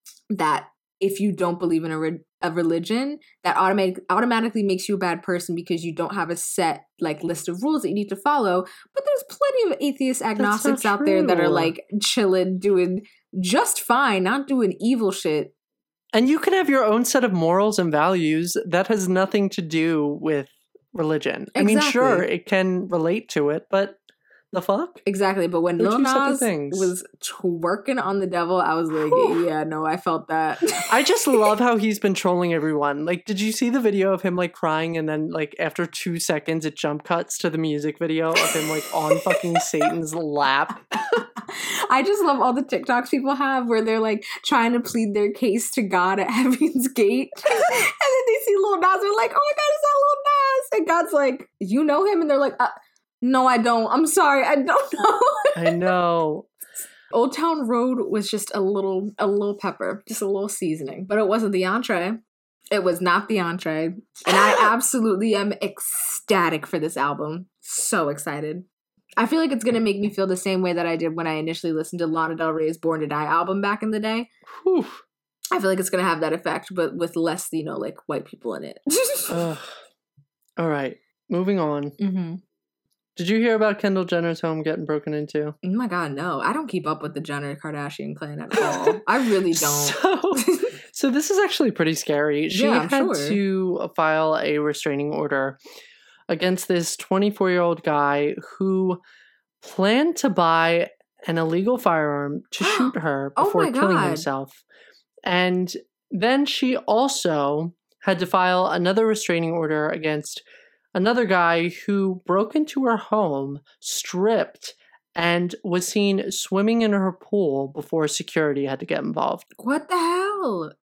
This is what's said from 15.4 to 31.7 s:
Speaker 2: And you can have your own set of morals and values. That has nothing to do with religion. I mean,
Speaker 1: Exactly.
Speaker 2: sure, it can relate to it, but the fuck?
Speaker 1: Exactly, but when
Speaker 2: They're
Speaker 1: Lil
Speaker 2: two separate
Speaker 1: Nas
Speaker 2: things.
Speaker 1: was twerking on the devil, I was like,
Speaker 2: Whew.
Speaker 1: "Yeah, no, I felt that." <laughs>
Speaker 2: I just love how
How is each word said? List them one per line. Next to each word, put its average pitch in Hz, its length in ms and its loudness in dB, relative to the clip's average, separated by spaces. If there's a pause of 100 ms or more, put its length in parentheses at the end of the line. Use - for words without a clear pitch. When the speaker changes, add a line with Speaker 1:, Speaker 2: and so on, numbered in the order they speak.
Speaker 2:
And 233 160 4
you 302 100 2
can 381 140 2
have 370 160 2
your 269 160 4
own 220 200 4
set 254 200 2
of 196 80 0
morals 180 440 2
and 175 140 2
values. 160 640 2 (120)
That 175 200 0
has 202 220 0
nothing 190 400 2
to - 120 -8
do 160 600 0
with 147 260 -2 (460)
religion. 156 600 -2
I - 100 0
mean, 214 140 6
Speaker 1:
Exactly. 294 140 2
Speaker 2:
sure, 240 320 4
it 175 240 -4
can 185 400 0
relate 175 420 -2
to 147 200 0
it, 156 200 -4
but 196 300 -2 (540)
the 185 80 -4
fuck? 240 440 -2
Speaker 1:
Exactly, 190 420 0
but 175 120 0
when 170 180 0
Speaker 2:
They're 180 120 4
Speaker 1:
Lil 226 100 2
Speaker 2:
two 269 60 4
separate 269 240 2
Speaker 1:
Nas 269 100 -2
Speaker 2:
things. 175 400 -2
Speaker 1:
was 180 260 -2 (160)
twerking 180 800 -4
on 196 200 -2
the 190 60 -2
devil, 175 340 0
I 160 140 0
was 165 140 -2
like, 156 220 0
Speaker 2:
Whew. 170 340 4
Speaker 1:
"Yeah, 156 200 -2
no, 156 200 -4
I 160 120 0
felt 165 320 -4
that." 160 300 0 (160)
<laughs> - 140 -4
Speaker 2:
I 262 140 6
just 427 240 2
love 214 320 4
how 247 160 4